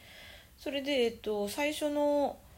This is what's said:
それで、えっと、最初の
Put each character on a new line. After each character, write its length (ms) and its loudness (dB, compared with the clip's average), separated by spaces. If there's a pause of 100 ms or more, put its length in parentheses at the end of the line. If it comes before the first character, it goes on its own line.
(580)
そ 120 -8
れ 140 -4
で、 80 -2 (140)
え 20 2
っ 100 -2
と、 300 -2
最 260 0
初 160 0
の 480 2 (200)